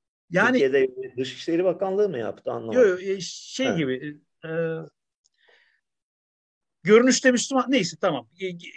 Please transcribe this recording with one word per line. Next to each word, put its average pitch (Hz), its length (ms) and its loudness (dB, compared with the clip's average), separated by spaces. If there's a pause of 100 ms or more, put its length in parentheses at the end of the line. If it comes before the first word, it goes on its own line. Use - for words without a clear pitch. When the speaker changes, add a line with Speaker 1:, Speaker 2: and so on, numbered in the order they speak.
(320)
Speaker 1:
yani 226 280 4
Speaker 2:
Türkiye'de 135 280 4 (300)
Dışişleri 165 460 -4
Bakanlığı 190 460 0
mı 151 80 -6
yaptı? 110 340 -8
Anlamadım. 220 300 0
Speaker 1:
Yo, 226 60 6
yo, 180 100 0
e, 190 240 -6
şey - 440 -8
Speaker 2:
Ha. 220 120 -2
Speaker 1:
gibi, 147 400 -6 (280)
e, 165 40 -12 (2250)
görünüşte 247 480 6
Müslüman, 247 380 0
neyse 208 320 0
tamam. 147 280 -2 (120)
E, 190 40 -6 (320)